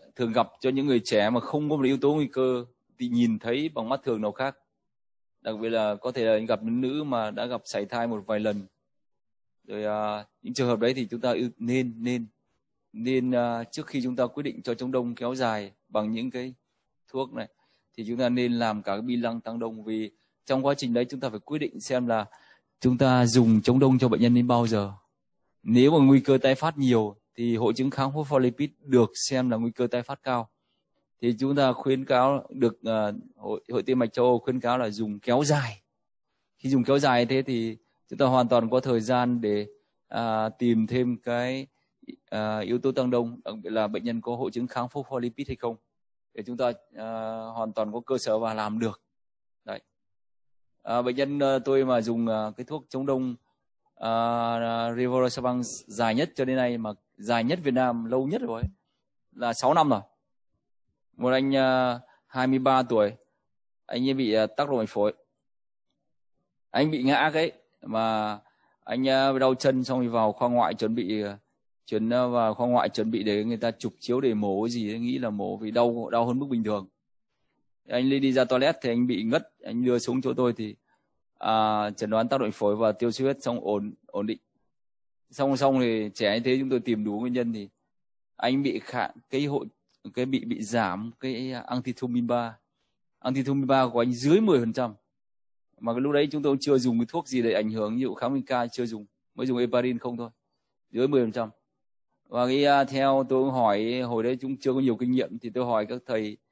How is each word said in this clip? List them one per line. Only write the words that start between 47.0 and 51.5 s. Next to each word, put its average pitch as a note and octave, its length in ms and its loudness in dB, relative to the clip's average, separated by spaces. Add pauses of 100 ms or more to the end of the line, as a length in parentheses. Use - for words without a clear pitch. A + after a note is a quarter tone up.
hoàn A2 180 -6
toàn G#2+ 200 -4
có A#2 80 -6
cơ B2+ 180 -2
sở A2 200 0
và A2+ 160 -2
làm G#2+ 240 -4
được. A2+ 240 -4 (640)
Đấy. G2+ 160 -10 (1000)
À, A#2+ 200 -2
bệnh B2 140 0
nhân, C#3 220 -2
à, C3+ 260 2